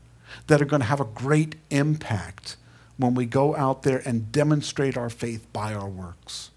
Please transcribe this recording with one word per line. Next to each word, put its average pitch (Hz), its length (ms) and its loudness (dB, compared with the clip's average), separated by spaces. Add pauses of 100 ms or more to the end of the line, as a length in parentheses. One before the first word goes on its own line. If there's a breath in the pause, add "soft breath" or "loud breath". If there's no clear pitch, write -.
(480 loud breath)
that 147 160 8
are 143 40 2
gonna 139 180 2
have 139 160 0
a 131 40 0
great 147 520 0 (140)
impact 143 880 -2 (400 soft breath)
when 123 180 2
we 123 120 0
go 135 300 2
out 135 260 0
there 131 220 0
and 113 280 -2
demonstrate 147 640 0
our 120 140 -4
faith 117 420 -8
by 107 220 -6
our 98 140 -8
works. 92 680 -14